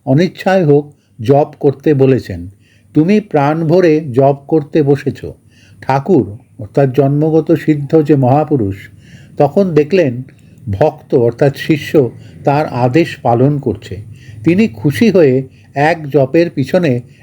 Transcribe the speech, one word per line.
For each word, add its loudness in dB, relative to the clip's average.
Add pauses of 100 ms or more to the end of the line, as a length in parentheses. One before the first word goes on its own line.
অনিচ্ছায় 0
হোক 0 (260)
জপ 0
করতে 0
বলেছেন। 0 (460)
তুমি 2
প্রাণ -2
ভরে 2 (120)
জপ 2 (100)
করতে -2
বসেছ। -2 (560)
ঠাকুর 0 (220)
অর্থাৎ -2
জন্মগত 0
সিদ্ধ 0
যে 2
মহাপুরুষ, 0 (600)
তখন 0
দেখলেন 0 (480)
ভক্ত -2
অর্থাৎ 0
শিষ্য -2 (340)
তার 0
আদেশ -2
পালন 0
করছে। -8 (480)
তিনি 2
খুশি 0
হয়ে 2 (320)
এক -2
জপের 0
পিছনে -2 (220)